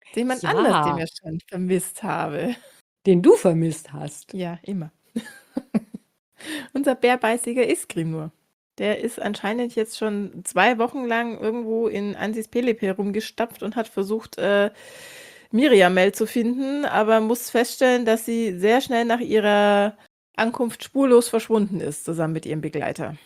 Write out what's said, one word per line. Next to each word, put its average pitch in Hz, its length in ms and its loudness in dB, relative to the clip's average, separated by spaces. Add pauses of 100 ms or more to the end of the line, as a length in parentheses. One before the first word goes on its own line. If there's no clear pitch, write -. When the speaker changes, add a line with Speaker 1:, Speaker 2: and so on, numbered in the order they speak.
(160)
Speaker 1:
Jemand 240 260 -2
Speaker 2:
Ja. - 80 -2
Speaker 1:
anders, 277 380 4
den 147 100 0
wir 165 100 -4
schon 165 400 -10
vermisst 185 540 -4
habe. 160 540 -4 (500)
Speaker 2:
Den 180 160 6
du 339 140 8
vermisst 165 580 0
hast. 147 400 -12
Speaker 1:
Ja, 175 300 -8
immer. 170 280 -8 (240)
<laughs> - 1600 -10
Unser 269 220 0
bärbeißiger 240 720 0
Iskrimnur. 160 640 -4 (460)
Der 202 220 -2
ist - 200 -6
anscheinend 226 560 -4
jetzt 220 220 -4
schon 208 480 -6
zwei 220 320 2
Wochen 240 280 -2
lang 233 340 -2
irgendwo 226 480 -2
in 202 280 -4
Ansis 220 320 -6
Pelepe 233 480 -2
rumgestapft 214 680 -6
und 214 120 -6
hat 226 120 -4
versucht, 202 500 -6
äh, 202 320 2 (840)
Miriamel 196 600 6
zu 220 140 -2
finden, 269 580 -2
aber 220 360 2
muss 220 280 -2
feststellen, 247 560 2
dass 226 200 2
sie 226 340 -2
sehr 220 220 4
schnell 233 240 0
nach 233 160 0
ihrer 208 760 2 (380)
Ankunft 226 480 -2
spurlos 247 460 4
verschwunden 208 500 0
ist, 147 260 -6
zusammen 160 280 -2
mit 160 120 -6
ihrem 156 160 -4
Begleiter. 151 540 -6 (100)